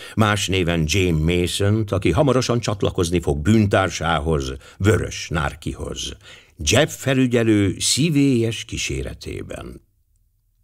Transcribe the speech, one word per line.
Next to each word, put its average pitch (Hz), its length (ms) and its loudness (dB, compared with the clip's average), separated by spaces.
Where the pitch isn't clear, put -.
más 104 320 2
néven 85 400 0
Jane 85 540 2
Mason-t, 104 520 0
aki 98 180 2
hamarosan 123 500 2
csatlakozni 92 600 0
fog 73 180 -2
bűntársához, 82 1120 2
Vörös 95 520 0
Nárkihoz. 69 880 -6
Jeb 110 320 2
felügyelő 117 920 2
szívélyes 131 840 0
kíséretében.” 58 1200 -10